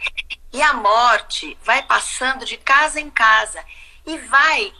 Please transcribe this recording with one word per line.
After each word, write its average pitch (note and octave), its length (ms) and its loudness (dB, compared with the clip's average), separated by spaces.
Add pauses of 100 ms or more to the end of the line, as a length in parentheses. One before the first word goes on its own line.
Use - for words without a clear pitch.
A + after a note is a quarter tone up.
(540)
E B3+ 80 -2
a D4 120 4
morte A3 880 0
vai C4 200 2
passando B3+ 640 -4
de A#3 120 -10
casa D4+ 420 2
em D4+ 100 -10
casa A3 540 2 (420)
e D#4 120 -8
vai C4+ 640 0